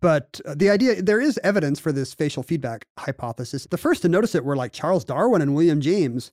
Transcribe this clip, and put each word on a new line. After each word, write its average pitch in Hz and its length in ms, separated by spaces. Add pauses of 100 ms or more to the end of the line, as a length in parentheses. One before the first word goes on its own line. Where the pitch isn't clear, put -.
But, 160 440
uh, 147 120
the 190 120
idea, 202 320
there 208 200
is 277 240
evidence 156 340
for 160 140
this 135 200
facial 147 300
feedback 123 440 (120)
hypothesis. 127 720
The 175 80
first - 240
to 180 60
notice 190 260
it 143 100
were, 139 120
like, 127 160
Charles 165 320
Darwin 180 360
and 139 140
William 156 260
James 139 520